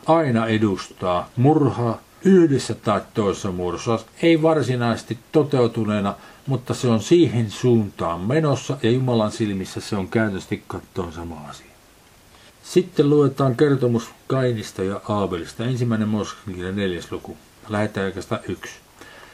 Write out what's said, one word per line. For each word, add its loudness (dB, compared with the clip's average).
aina 2
edustaa -2
murhaa 2
yhdessä 6
tai -2
toisessa -2
muodossa. -2
Ei 4
varsinaisesti 0
toteutuneena, 0
mutta -4
se -2
on 2
siihen 4
suuntaan 0
menossa, 0
ja 2
Jumalan 0
silmissä -4
se -6
on -4
käytännössä -2
katsoen -8
sama -12
asia. -20
Sitten 2
luetaan 2
kertomus 2
Kainista -2
ja -4
Aabelista. -4
Ensimmäinen -2
Mooseksen -4
kirja, -8
neljäs -4
luku. -12
Lähdetään -2
jakeesta -8
yksi. -10